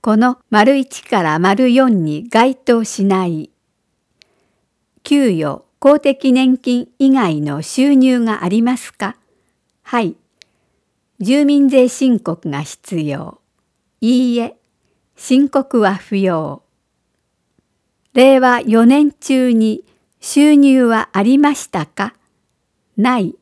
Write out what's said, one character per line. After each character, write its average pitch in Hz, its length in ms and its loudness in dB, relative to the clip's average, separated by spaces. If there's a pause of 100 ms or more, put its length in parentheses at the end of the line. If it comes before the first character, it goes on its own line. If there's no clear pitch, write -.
こ 214 160 0
の 247 240 0 (100)
丸 220 260 2
一 - 260 -8
か 202 200 -2
ら 156 160 -2
丸 196 340 2
四 240 300 2
に 156 260 -6
該 254 280 0
当 233 260 -2
し 202 220 -6
な 190 220 0
い。 156 240 -8 (1500)
給 277 260 0
与、 156 320 -6 (160)
公 285 220 4
的 269 320 -2
年 262 260 2
金 247 300 -4 (100)
以 269 120 2
外 185 300 0
の 147 220 -6
収 277 320 0
入 254 240 2
が 226 240 -4
あ 180 60 -4
り 214 140 0
ま 247 140 0
す - 160 -16
か？ 208 220 -10 (680)
は 240 200 -2
い。 175 160 -6 (1000)
住 262 280 0
民 277 240 2
税 254 180 4
申 247 320 -2
告 165 300 -8
が 143 100 -6
必 - 380 -12
要。 143 420 -10 (640)
い 247 320 0
い 240 40 -2
え。 233 200 -8 (580)
申 269 320 0
告 269 320 -2
は 196 140 0
不 196 240 -8
要。 160 440 -4 (1500)
令 262 260 4
和 247 220 0
四 226 240 2
年 285 280 4
中 254 380 -2
に 220 320 -2 (380)
収 294 360 2
入 269 280 4
は 226 300 -2
あ 202 80 0
り 254 160 2
ま 294 160 2
し - 160 -14
た 156 160 -6
か？ - 260 -8 (840)
な 240 220 0
い。 180 220 -6